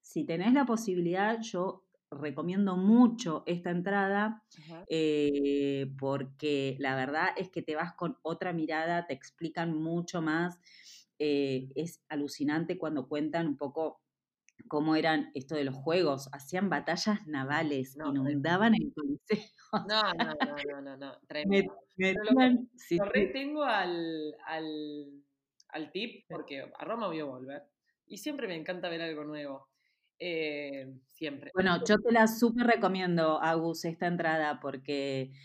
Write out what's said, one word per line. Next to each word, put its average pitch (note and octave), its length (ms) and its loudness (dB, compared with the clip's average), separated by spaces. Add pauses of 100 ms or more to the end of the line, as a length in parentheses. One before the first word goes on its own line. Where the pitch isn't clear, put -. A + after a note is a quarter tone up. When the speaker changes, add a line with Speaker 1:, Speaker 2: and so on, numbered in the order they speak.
Speaker 1:
si - 240 -6
tenés F3+ 280 2
la C#4 120 6
posibilidad, G3+ 760 0
yo F#3+ 440 -4 (240)
recomiendo E3+ 680 0
mucho G#3 680 6
esta F3 240 -2
entrada, G3 760 0 (140)
Speaker 2:
Ajá. E3 300 -16
Speaker 1:
eh, C#3+ 1120 2
porque C3+ 800 -2
la C3+ 160 0
verdad C#3+ 320 0 (100)
es F#3+ 140 -6
que E3 100 -6
te D3+ 140 -6
vas E3+ 180 -6
con E3 300 -6
otra E3+ 280 -4
mirada, E3 540 -2
te D3+ 80 -8
explican E3 640 -6
mucho E3+ 460 -4
más. E3 340 -2 (600)
Eh, C#3 560 0
es E3 340 -4
alucinante D3+ 720 -2
cuando D3+ 280 -4
cuentan D#3 400 0
un C#3+ 100 -2
poco D3 440 -4 (680)
cómo D#3 280 2
eran D#3 400 2
esto C#3+ 200 -8
de D3 80 0
los C3+ 120 -2
juegos. D#3 580 0
Hacían F#3 360 -4
batallas E3+ 580 0
navales, C#3+ 680 -2
Speaker 2:
No, D3+ 140 -6
Speaker 1:
inundaban D3 640 4
el F3 220 2
Coliseo. D3+ 500 -4 (260)
<laughs> F#3+ 200 -2
Speaker 2:
no, A3 100 4 (160)
no, D#3+ 240 0
no, C#4 220 -2
no, C#3+ 180 -8
no, G3 160 -14
no, C#3 160 -12
Speaker 1:
Me-, - 140 -20
Speaker 2:
tremendo. F#3+ 460 2 (220)
Pero F#3+ 280 0
lo, G#3+ 80 2
Speaker 1:
metían, B3+ 460 6
sí, - 200 -2
Speaker 2:
lo G3 80 2
Speaker 1:
sí. G3+ 60 -4
Speaker 2:
retengo C#4 520 0
al, E3+ 720 -2 (100)
al, D3+ 600 -8 (640)
al D#3 220 -10
tip, A3 300 -8
Speaker 1:
Sí. - 80 -20
Speaker 2:
porque C#3+ 320 -10 (140)
a - 100 -12
Roma G#3+ 220 -4
voy D#3+ 120 -6
a D3+ 60 -6
volver. C3 360 -12 (460)
Y F#3+ 100 -16
siempre C#4 300 -6
me F3+ 80 -6
encanta F3 340 -6
ver E3 140 -6
algo D#3 200 -6
nuevo. D3 440 -10 (540)
Eh, D3 640 -4 (200)
siempre. - 480 -10
Speaker 1:
Bueno, F#3 240 4 (100)
yo G#3 100 8
te A3 140 2
la A3+ 160 8
súper A#3 400 2
recomiendo, F3+ 720 4
Agus, E3 440 0
esta E3+ 220 -2
entrada, D#3+ 520 0
porque, C3+ 720 -4 (140)